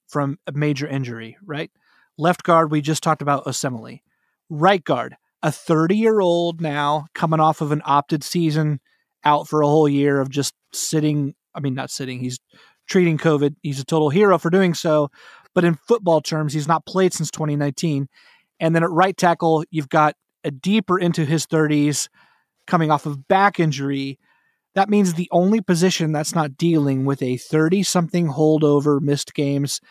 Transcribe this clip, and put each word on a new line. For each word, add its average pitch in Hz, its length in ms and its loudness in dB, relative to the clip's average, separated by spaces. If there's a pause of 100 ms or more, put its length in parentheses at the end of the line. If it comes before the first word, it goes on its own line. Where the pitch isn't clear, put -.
from 139 380 -4
a 165 60 -10
major 147 340 -4
injury, 120 580 -8
right? 160 260 -10 (460)
Left 170 280 -2
guard, 165 260 4
we 151 100 0
just 151 220 -4
talked 156 180 -2
about 143 240 -2
Osemele. 123 560 -8 (480)
Right 175 340 0
guard, 127 340 -2 (260)
a 156 100 0
thirty-year-old 175 1080 0
now 147 520 -2
coming 160 260 0
off 156 200 2
of 147 120 -2
an 151 120 -2
opted 143 400 0
season, 151 560 -2 (420)
out 147 260 2
for 151 120 0
a 147 60 4
whole 151 220 4
year 143 300 2
of 135 120 -2
just 135 240 -4 (180)
sitting, 151 600 -2 (200)
I - 60 -12
mean, 139 140 -4
not 131 160 -10
sitting, 127 300 -10
he's 127 180 -8 (500)
treating 170 300 2
covid. 147 440 2
He's 139 180 -6
a 135 40 -10
total 156 240 0
hero 185 300 4
for 170 120 -2
doing 185 220 2
so. 151 380 0 (440)
But - 100 2
in 170 100 2
football 175 480 0
terms, 156 320 -4
he's 147 140 -4
not 165 180 -2
played 185 260 0
since 151 180 -6
twenty 151 260 -4
nineteen. 143 520 -4 (520)
And 165 140 0
then 165 100 2
at 170 60 -2
right 180 260 2
tackle, 165 540 0
you've 151 180 -6
got 151 260 2 (300)
a 156 60 -4
deeper 185 480 -2
into 175 260 -2
his 151 220 -2
thirties 151 640 0 (580)
coming 160 260 2
off 147 140 0
of 143 200 -10
back 196 320 2
injury. 139 640 -4 (540)
That 196 140 2
means 202 260 2
the 170 180 -4
only 190 280 4
position 175 520 0
that's 151 220 -4
not 151 220 -2
dealing 143 500 2
with 139 160 -2
a 127 160 -2
thirty-something 175 920 0
holdover, 147 720 2
missed 143 340 -2
games, 143 460 -2 (100)